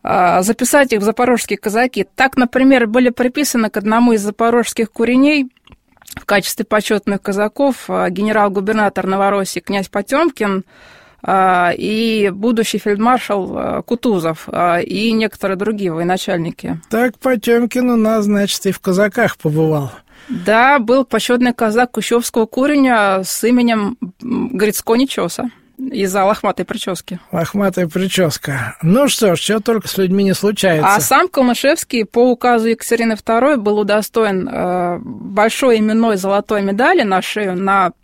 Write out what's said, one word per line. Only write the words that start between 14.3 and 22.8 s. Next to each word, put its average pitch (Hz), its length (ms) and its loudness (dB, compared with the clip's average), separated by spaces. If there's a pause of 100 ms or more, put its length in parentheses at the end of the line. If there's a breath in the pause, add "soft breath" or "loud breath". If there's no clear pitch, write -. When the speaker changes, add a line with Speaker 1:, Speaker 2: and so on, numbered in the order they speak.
Speaker 1:
а, 175 320 0
и 208 320 -2
некоторые 208 460 -2
другие 202 340 -2
военачальники. 170 880 -4 (100)
Speaker 2:
Так 233 300 -2
Потемкин 240 680 0
у 240 80 2
нас, 220 260 2
значит, 202 440 0
и 190 40 2
в - 80 -6
казаках 196 580 0
побывал. 156 540 0 (380 loud breath)
Speaker 1:
Да, 226 500 2
был 247 240 2
почетный 247 500 0
казак 233 380 0
кущевского 233 540 -2
куреня 247 800 2